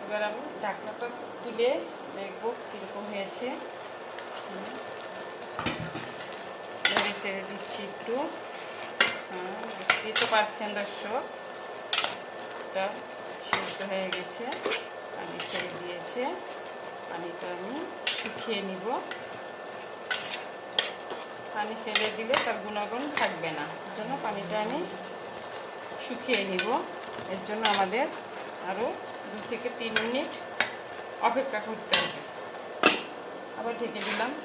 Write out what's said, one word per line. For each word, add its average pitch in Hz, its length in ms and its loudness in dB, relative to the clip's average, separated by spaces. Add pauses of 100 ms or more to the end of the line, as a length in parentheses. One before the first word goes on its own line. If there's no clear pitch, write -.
এবার 208 260 2
আমি 226 120 -2 (220)
ঢাকনাটা 214 440 0 (340)
তুলে 233 280 6 (480)
দেখব 190 260 -4 (260)
কীরকম 196 420 -4
হয়েছে। 202 360 0 (1000)
হুম। 196 240 -4 (2250)
নেড়ে 208 320 2
চেড়ে 196 280 -2
দিচ্ছি 202 300 -6 (100)
একটু। - 260 -4 (1120)
হ্যাঁ, 185 300 -4 (180)
বুঝতেই - 420 4
তো 233 140 8
পারছেন 208 360 6 (100)
দর্শক, 208 440 0 (1400)
এটা 190 200 2 (640)
সেদ্ধ - 300 2 (120)
হয়ে 190 240 2
গেছে। 180 280 -4 (720)
পানি - 220 -4 (120)
ছেড়ে 180 200 0 (120)
দিয়েছে, 175 400 -2 (880)
পানিটা 175 460 -4
আমি 190 180 -4 (440)
শুকিয়ে 208 420 0 (100)
নিব। 190 160 -2 (2750)
পানি 214 200 0 (100)
ফেলে 214 240 4 (100)
দিলে 226 180 2 (100)
তার 220 180 2
গুণাগুণ 214 400 -2 (160)
থাকবে 175 380 2
না, 147 80 0 (200)
এর - 120 -8
জন্য 220 140 -2 (140)
পানিটা 202 300 0 (100)
আমি 262 140 0 (1300)
শুকিয়ে 233 360 2 (100)
নিব। 185 160 4 (680)
এর 190 140 -2
জন্য 214 160 2 (100)
আমাদের 202 320 6 (640)
আরও 202 160 2 (440)
দু 208 80 -4 (120)
থেকে 240 180 0 (120)
তিন 226 140 0 (100)
মিনিট 254 280 4 (960)
অপেক্ষা 240 400 4
করতে 214 340 2
হবে। - 200 0 (1400)
আবার 226 200 2
ঢেকে 214 280 0
দিলাম। 214 240 4 (140)